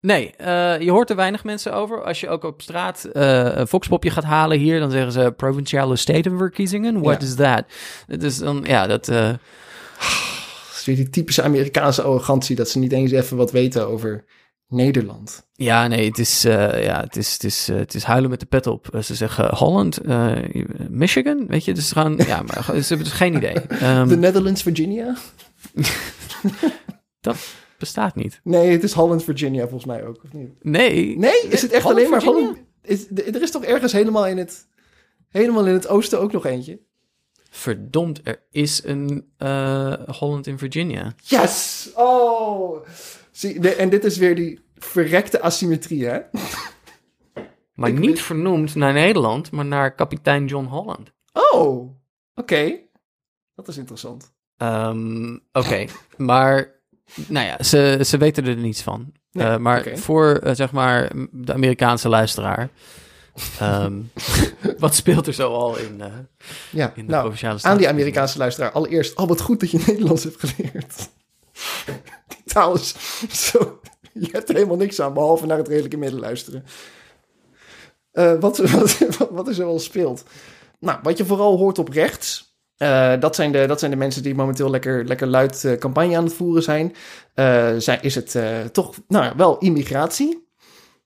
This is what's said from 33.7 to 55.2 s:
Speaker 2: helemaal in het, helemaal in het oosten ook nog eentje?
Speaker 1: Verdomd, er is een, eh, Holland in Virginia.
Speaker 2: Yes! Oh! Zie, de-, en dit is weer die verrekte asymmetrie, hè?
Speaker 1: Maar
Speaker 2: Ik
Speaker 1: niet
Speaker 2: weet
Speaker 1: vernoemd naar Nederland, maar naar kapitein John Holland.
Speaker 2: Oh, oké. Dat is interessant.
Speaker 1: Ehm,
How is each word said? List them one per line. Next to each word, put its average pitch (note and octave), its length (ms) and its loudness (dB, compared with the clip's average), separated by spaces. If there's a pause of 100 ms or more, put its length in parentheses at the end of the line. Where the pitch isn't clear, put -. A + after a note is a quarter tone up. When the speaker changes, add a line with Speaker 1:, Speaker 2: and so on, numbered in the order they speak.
Speaker 2:
helemaal G#3+ 340 2
in F#3 120 -2
het, - 280 -10 (600)
helemaal A3 380 2
in F#3 60 4
het F#3 160 0
oosten G#3 320 2
ook G3+ 120 0
nog E3+ 140 -2
eentje? C3+ 320 -6 (720)
Speaker 1:
Verdomd, C3 720 -6
er - 260 -10
is D3 340 -2
een, C#3+ 520 -6
eh, C3+ 560 -2 (140)
Holland C#3+ 400 -6
in C3+ 120 -10
Virginia. C3+ 640 -6
Speaker 2:
Yes! - 720 0
Oh! A3+ 920 2 (440)
Zie, G3 300 -8
de-, F3+ 140 4
en F#3+ 140 2
dit G3+ 160 4
is G3+ 120 2
weer F3+ 180 4
die E3+ 260 -6 (180)
verrekte F3 640 0
asymmetrie, E3 640 -2
hè? A#2+ 140 -4 (1500)
Speaker 1:
Maar B2 140 -2
Speaker 2:
Ik B2 100 0
Speaker 1:
niet F#3 100 2
Speaker 2:
weet E3 120 0
Speaker 1:
vernoemd D#3+ 540 -2
naar C#3 180 2
Nederland, D3 580 2
maar D3 140 -6
naar C#3 300 -2
kapitein D3 520 0
John C3+ 200 -6
Holland. C#3+ 460 -12 (400)
Speaker 2:
Oh, C3 440 0 (380)
oké. F3+ 440 -2 (760)
Dat - 140 -20
is C#3+ 80 -14
interessant. A#2+ 560 -16 (240)
Speaker 1:
Ehm, A2+ 840 -6 (140)